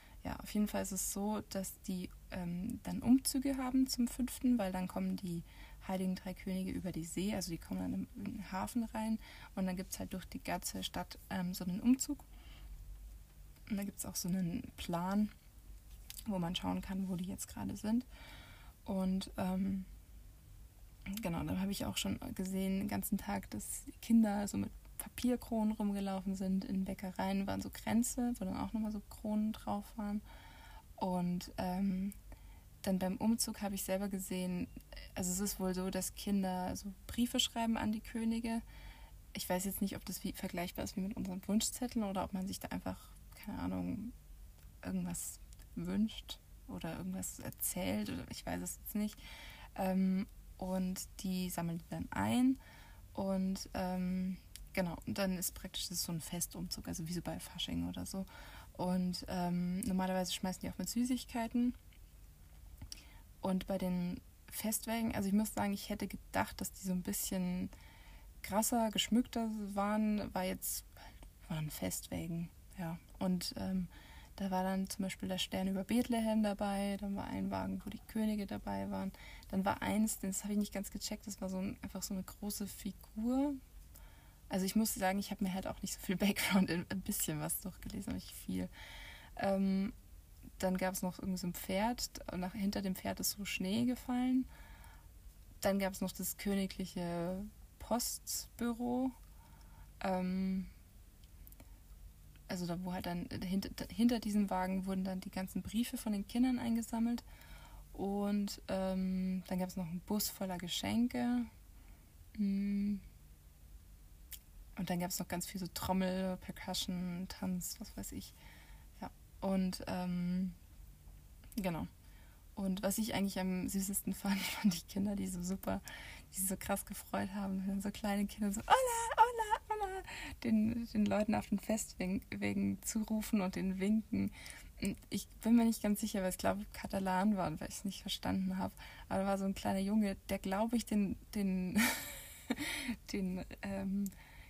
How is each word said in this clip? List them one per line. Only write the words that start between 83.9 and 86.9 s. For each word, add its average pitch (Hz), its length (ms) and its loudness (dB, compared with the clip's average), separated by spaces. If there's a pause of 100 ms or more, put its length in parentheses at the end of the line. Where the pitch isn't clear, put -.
Also 190 160 2
ich 190 100 2
muss 220 200 4
sagen, 190 240 2
ich - 120 -2
hab 196 100 -2
mir 185 120 2
halt 190 140 -2
auch - 140 -6
nicht - 120 -4
so - 60 -10
viel 190 160 0
<laughs> - 20 0
Background, 196 540 6
ein 180 300 0